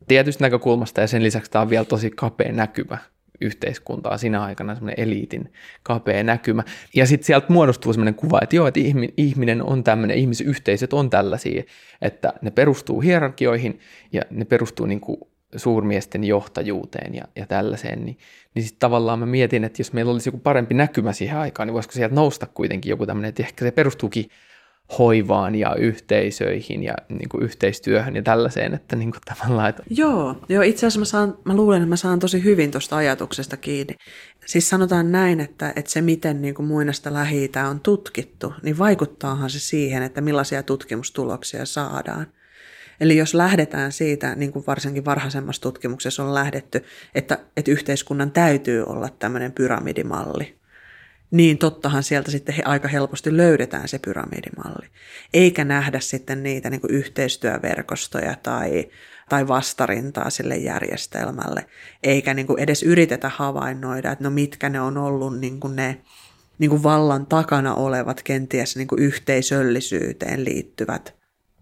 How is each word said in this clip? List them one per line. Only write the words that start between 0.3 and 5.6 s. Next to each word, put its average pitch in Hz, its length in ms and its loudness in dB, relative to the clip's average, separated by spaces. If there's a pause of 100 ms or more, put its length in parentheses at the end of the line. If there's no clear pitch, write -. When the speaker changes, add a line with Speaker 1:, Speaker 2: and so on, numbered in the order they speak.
Speaker 1:
näkökulmasta, 120 560 2
ja 107 60 4
sen 113 160 2
lisäksi 107 280 0
tää 110 120 2
on 110 80 0
vielä 113 140 4
tosi 110 260 -2
kapea - 420 -2
näkymä - 460 -4 (420)
yhteiskuntaa 107 760 -6
sinä 107 240 0
aikana, 104 320 -8
semmonen 113 260 -8
eliitin 110 520 -4 (300)